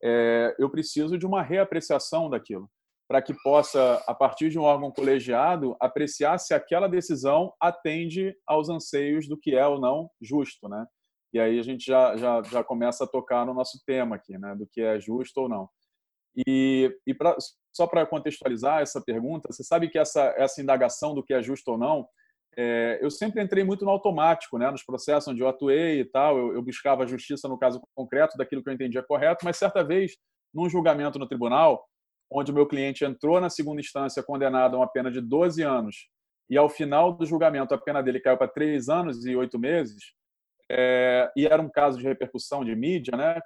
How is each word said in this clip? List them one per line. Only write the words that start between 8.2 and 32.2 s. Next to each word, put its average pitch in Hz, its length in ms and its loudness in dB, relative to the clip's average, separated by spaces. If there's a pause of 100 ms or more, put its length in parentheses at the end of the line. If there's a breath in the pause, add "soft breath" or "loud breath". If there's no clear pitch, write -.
aos 151 220 0
anseios 147 580 -4
do 151 120 -8
que 139 180 -2
é 135 100 4
ou 143 140 0
não 143 300 -2 (100)
justo, 127 480 -6
né? 107 180 -10 (460)
E 117 80 0
aí 113 180 2
a 113 40 -2
gente 123 220 -8
já, 127 320 4
já, 120 260 0
já 113 200 -2
começa 120 420 -2
a - 20 0
tocar 127 380 -2
no 127 100 -6
nosso 127 300 -6
tema 123 320 -2
aqui, 95 220 -16
né? 101 160 -10
Do 104 120 -10
que - 160 -8
é 110 180 0
justo 117 400 -6
ou 127 80 -2
não. 98 200 -6 (760)
E, 131 480 2 (120)
e 131 80 -2
pra, 170 200 2 (400)
só 170 120 2
pra 165 200 2
contextualizar 143 760 -2
essa 135 200 -4
pergunta, 127 480 -4
você - 140 -14
sabe 170 240 0
que 160 100 -2
essa, 151 240 2 (140)
essa 135 260 0
indagação 135 520 0
do 135 100 -6
que 135 100 -2
é 123 80 2
justo 131 300 -6
ou 113 60 -2
não, 135 280 0 (520)
é, 117 440 0
eu 143 80 0
sempre 208 320 -4
entrei 196 200 2
muito 196 220 -2
no 196 60 2
automático, 165 640 2
né? 123 140 0
Nos 135 120 -8
processos 147 460 -2
onde 123 140 -4
eu 131 60 2
atuei 143 520 2
e 120 60 -2
tal, 139 320 2
eu, 120 160 -2
eu 120 80 -4
buscava 127 400 0
a 127 40 0
justiça 131 400 -8
no 131 120 -8
caso 123 240 0 (120)
concreto 143 440 0
daquilo 135 240 -6
que 139 80 -10
eu - 20 -6
entendia 127 300 -4
correto, 151 420 0
mas 175 140 -4
certa 196 260 2
vez, 180 320 -2 (380)
num 170 120 -4
julgamento 151 520 0
no 131 100 -8
tribunal, 127 560 4 (480)